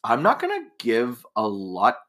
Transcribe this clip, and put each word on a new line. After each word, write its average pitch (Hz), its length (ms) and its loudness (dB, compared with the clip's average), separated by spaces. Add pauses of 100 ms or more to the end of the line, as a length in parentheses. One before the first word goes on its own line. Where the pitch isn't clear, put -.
I'm 120 180 2
not 233 180 4
gonna 359 280 -4 (120)
give 120 460 -2 (100)
a 110 120 0
lot. 98 500 0 (120)